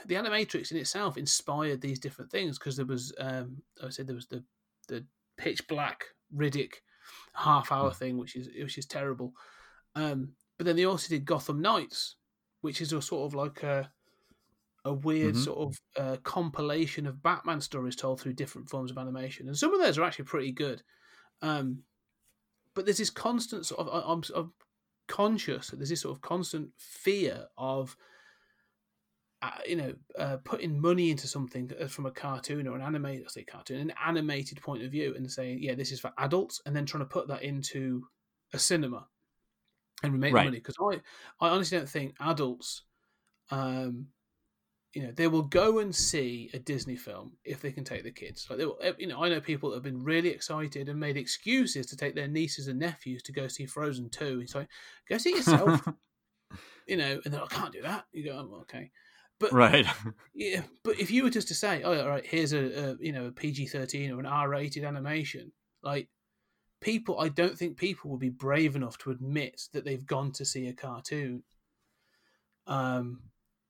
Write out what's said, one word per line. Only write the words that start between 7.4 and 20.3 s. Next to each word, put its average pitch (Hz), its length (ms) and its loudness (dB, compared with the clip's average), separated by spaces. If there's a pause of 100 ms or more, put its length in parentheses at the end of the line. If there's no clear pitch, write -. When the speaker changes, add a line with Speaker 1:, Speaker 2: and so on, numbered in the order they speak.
Speaker 1:
hour 135 200 4
Speaker 2:
Hmm. - 20 -8
Speaker 1:
thing, 127 240 -2
which 123 180 -8
is, 127 140 -8
which 135 280 -8
is 139 100 -8
terrible. 127 460 -4 (600)
Um, 143 380 -2 (240)
but 170 100 -2
then 170 100 6
they 180 80 8
also 185 240 2
did 143 160 0
Gotham 151 360 0
Knights, 190 560 2 (440)
which 147 200 -4
is 156 120 0
a 147 80 0
sort 147 260 -2
of 143 80 -4
like 143 280 -2
a, 139 280 0 (960)
a 143 80 0
weird 156 420 4
Speaker 2:
Mm-hmm. 127 140 2
Speaker 1:
sort - 100 -4
of, 139 440 -4
uh, 131 200 -2
compilation 151 840 0
of 135 160 -6
Batman 165 380 2
stories 127 360 -4
told 131 240 0
through 131 120 -4
different 127 360 -6
forms 131 220 -4
of 131 80 -8
animation, 131 480 -6
and 143 100 -4
some 320 160 4
of 392 80 6
those 285 180 6
are 165 60 6
actually - 200 -4
pretty 135 280 -2